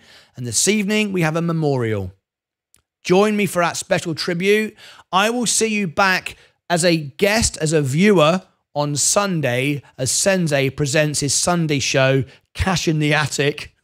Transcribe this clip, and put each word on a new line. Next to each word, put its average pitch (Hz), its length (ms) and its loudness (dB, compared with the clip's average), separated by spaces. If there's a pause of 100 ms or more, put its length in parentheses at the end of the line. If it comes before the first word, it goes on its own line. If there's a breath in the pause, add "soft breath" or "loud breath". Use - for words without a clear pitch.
(360 loud breath)
and 123 120 -10
this 113 200 -2
evening 214 460 0
we 180 80 0
have 156 140 0
a 165 60 0
memorial. 131 720 -2 (880)
Join 208 320 2
me 208 100 0
for 175 160 -2
that 165 160 -2
special 170 380 -4
tribute. 196 600 -2 (360 loud breath)
I 202 180 2
will 240 160 -2
see - 220 0
you 208 200 -2
back 185 500 0 (320 soft breath)
as 175 140 2
a 175 140 4
guest, 196 600 0
as 156 160 -2
a 151 80 2
viewer 170 600 4 (300)
on 147 220 -4
Sunday, 143 880 -2 (140)
as 131 140 -4
Sensei 156 580 0
presents 151 500 0
his 143 140 -2
Sunday 160 460 0
show, 135 440 2 (300 loud breath)
Cash - 340 -2
in 156 120 0
the 151 140 0
Attic. 143 720 -2